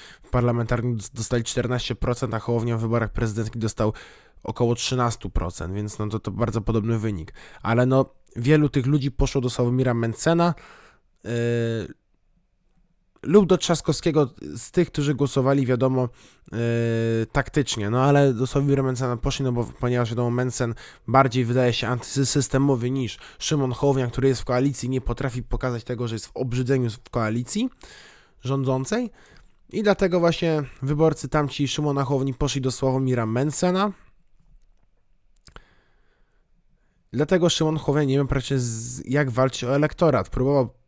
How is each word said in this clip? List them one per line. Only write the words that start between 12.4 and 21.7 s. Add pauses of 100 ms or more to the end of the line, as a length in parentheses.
lub
do
Trzaskowskiego (220)
z
tych,
którzy
głosowali,
wiadomo, (440)
e, (760)
taktycznie.
No
ale
do
Sławomira
Mencena
poszli,
no
bo
ponieważ,
wiadomo,
Mencen (340)
bardziej
wydaje